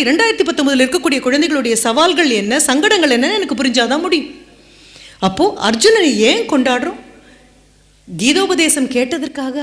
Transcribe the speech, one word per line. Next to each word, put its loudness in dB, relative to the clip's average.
இரண்டாயிரத்தி 0
பத்தொன்பதுல 0
இருக்கக்கூடிய -2
குழந்தைகளுடைய 0
சவால்கள் 2
என்ன, 0
சங்கடங்கள் 2
என்னன்னு 2
எனக்கு -2
புரிஞ்சாதான் 0
முடியும். -2
அப்போ 0
அர்ஜுனனை 2
ஏன் 0
கொண்டாடுறோம்? -2
கீதோபதேசம் 0
கேட்டதற்காக -4